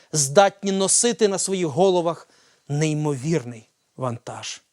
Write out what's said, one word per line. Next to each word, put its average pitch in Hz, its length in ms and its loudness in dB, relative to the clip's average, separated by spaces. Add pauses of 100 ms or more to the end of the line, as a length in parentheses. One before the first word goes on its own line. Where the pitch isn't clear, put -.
(120)
здатні 190 600 2
носити 196 560 2
на 190 100 -2
своїх 185 280 -2
головах 170 600 0 (400)
неймовірний 147 1000 -2 (260)
вантаж. 117 680 -8 (100)